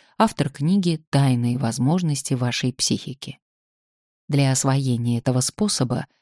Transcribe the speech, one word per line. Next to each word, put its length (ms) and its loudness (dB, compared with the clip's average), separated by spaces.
автор 320 0
книги 580 0
"Тайные 480 2
возможности 760 -2
вашей 360 -2
психики". 680 -6
Для 220 4
освоения 680 0
этого 240 0
способа 640 -2